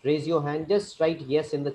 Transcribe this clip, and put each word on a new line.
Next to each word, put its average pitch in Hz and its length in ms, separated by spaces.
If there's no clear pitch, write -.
raise 147 240
your 165 140
hand, 151 260
just 202 320
write 160 280
yes 151 240
in 143 140
the 139 80